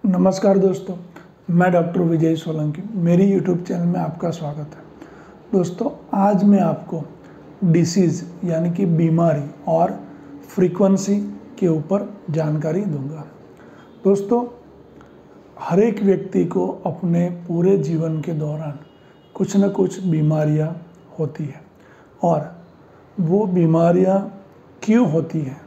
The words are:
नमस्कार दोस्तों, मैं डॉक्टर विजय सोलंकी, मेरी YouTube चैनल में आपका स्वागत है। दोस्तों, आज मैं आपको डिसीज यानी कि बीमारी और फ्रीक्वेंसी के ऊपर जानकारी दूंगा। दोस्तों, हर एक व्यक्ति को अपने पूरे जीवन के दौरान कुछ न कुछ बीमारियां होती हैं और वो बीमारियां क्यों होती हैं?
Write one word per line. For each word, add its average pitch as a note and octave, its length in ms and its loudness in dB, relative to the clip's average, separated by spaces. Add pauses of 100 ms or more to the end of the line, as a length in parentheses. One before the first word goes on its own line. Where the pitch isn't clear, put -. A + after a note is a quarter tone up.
नमस्कार F#3 520 2
दोस्तों, F3+ 380 0 (540)
मैं F3 220 4
डॉक्टर F3 280 2
विजय E3 360 2
सोलंकी, D#3 460 -6 (120)
मेरी F#3 440 4
YouTube F3 300 -2
चैनल F3 180 -2
में F3 140 0
आपका E3 300 -4
स्वागत D3+ 440 -10
है। - 80 -20 (720)
दोस्तों, G3 380 0 (240)
आज G3 300 2
मैं G3+ 160 6
आपको D#3+ 420 -2 (640)
डिसीज E3 680 2 (140)
यानी E3+ 260 -2
कि G3 160 -2
बीमारी D#3+ 640 2 (180)
और E3+ 320 0 (480)
फ्रीक्वेंसी F#3+ 720 2 (380)
के F#3 100 2
ऊपर E3 460 -2 (160)
जानकारी D#3 540 -2
दूंगा। D3 400 -6 (800)
दोस्तों, G3+ 400 0 (1160)
हर F3 200 0
एक A3 220 0
व्यक्ति F#3+ 420 0
को F#3 420 -4
अपने F3 440 -2
पूरे F3+ 480 0
जीवन D#3+ 420 -2
के E3+ 120 -6
दौरान D3+ 460 -6 (560)
कुछ F#3+ 220 -2
न G3 120 4
कुछ F#3+ 340 -2
बीमारियां D#3 680 2 (500)
होती D#3 260 -6
हैं - 220 -12 (560)
और E3 340 -2 (640)
वो F#3+ 260 2
बीमारियां F3 720 4 (640)
क्यों A3 300 4
होती D#3+ 280 -2
हैं? C3+ 260 -8